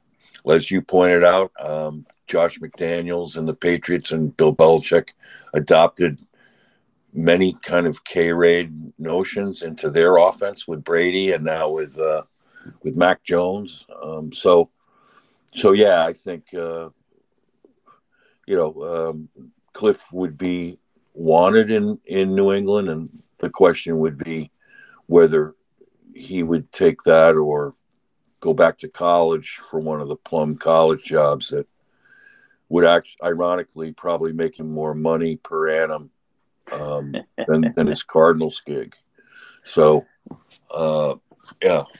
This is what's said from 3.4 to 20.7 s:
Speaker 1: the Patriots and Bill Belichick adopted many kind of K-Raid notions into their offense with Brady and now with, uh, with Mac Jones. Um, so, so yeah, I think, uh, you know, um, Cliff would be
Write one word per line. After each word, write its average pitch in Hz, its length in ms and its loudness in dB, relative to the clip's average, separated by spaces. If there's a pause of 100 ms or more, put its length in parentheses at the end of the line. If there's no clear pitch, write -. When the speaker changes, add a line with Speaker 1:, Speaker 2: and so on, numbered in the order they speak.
Speaker 1:
the 78 60 -6
Patriots 85 580 -4
and 78 240 -4
Bill 78 180 2
Belichick 80 560 4 (440)
adopted 80 640 2 (920)
many 87 500 0
kind 87 240 -2
of - 180 -6
K-Raid 85 920 0
notions 92 640 -6
into 80 280 -8
their 85 280 4
offense 98 500 0
with 78 160 -10
Brady 90 480 0
and 78 120 -4
now 80 260 -4
with, 78 280 -8
uh, 78 240 -2 (600)
with - 140 -8
Mac 90 280 2
Jones. 90 640 -4 (160)
Um, 78 300 -12
so, 87 380 4 (800)
so 101 200 2
yeah, 98 320 4
I 85 80 -4
think, 85 320 -14 (100)
uh, 82 360 -10 (1600)
you 98 100 -2
know, 80 540 -4
um, 78 180 -14 (440)
Cliff - 400 -2
would 90 260 -6
be 87 400 -8 (360)